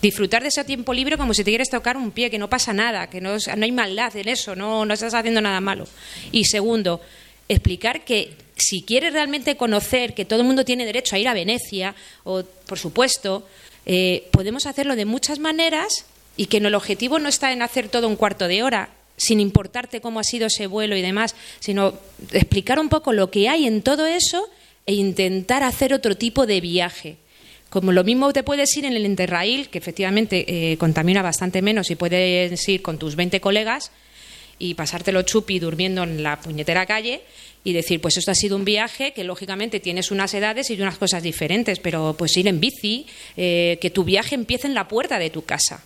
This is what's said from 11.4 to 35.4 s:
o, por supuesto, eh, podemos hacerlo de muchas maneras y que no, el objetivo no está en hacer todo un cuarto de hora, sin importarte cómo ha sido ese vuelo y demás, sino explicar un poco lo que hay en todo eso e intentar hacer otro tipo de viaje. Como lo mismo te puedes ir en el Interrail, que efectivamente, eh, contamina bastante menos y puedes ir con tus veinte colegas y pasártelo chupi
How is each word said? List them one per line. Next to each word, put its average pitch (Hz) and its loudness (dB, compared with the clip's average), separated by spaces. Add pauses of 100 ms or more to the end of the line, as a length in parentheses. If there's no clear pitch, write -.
o, 185 -4
por - -12
supuesto, 196 0 (400)
eh, 180 2
podemos 220 4
hacerlo 277 0
de 208 0
muchas 277 -2
maneras 320 0 (320)
y 208 0
que 214 2
no, 208 2
el 208 2
objetivo 233 0
no 302 0
está 277 0
en 247 -2
hacer 240 -2
todo 233 0
un 214 0
cuarto 196 0
de 185 2
hora, 240 0 (280)
sin 220 4
importarte 208 0
cómo 226 -8
ha 214 -4
sido 226 0
ese 214 -2
vuelo 208 0
y 190 0
demás, 196 0 (240)
sino 196 2 (360)
explicar 196 2
un 311 0
poco 311 2
lo 190 2
que 208 4
hay 311 4
en 220 2
todo 294 2
eso 349 0 (380)
e 196 0
intentar 190 0
hacer 262 2
otro 233 2
tipo 233 2
de 202 2
viaje. 175 -2 (540)
Como 185 2
lo 185 6
mismo 254 4
te 277 2
puedes 285 0
ir 294 -4
en 262 -2
el 214 0
Interrail, 190 0
que 185 -8
efectivamente, 190 0
eh, 165 0
contamina 170 4
bastante 180 -2
menos 208 2
y 170 -2
puedes 180 0
ir 190 2
con 160 -4
tus 156 -6
veinte 180 0
colegas 214 0 (680)
y 175 -6
pasártelo 175 -2
chupi 202 0